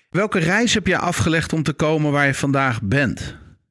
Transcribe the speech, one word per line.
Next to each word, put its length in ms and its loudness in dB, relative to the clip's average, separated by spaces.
Welke 300 0
reis 340 2
heb 140 0
jij 100 2
afgelegd 560 0
om 100 0
te 100 -2
komen 380 0
waar 160 2
je 60 2
vandaag 480 0
bent? 540 -2